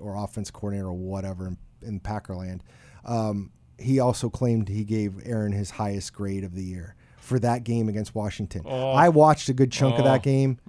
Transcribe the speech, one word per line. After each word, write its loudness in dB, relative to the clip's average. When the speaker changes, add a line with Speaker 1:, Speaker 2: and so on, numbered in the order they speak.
Speaker 1:
or -10
offense -8
coordinator -6
or -6
whatever -6
in, -8
in -8
Packerland. -8
Um, -4
he 2
also 2
claimed 0
he -4
gave -2
Aaron -2
his -2
highest -6
grade -6
of -10
the -8
year -10
for -2
that 2
game 0
against -4
Washington. -4
Speaker 2:
Oh. -2
Speaker 1:
I 8
watched 6
a 0
good 4
chunk 2
of 6
that 6
Speaker 2:
Oh. -4
Speaker 1:
game, 2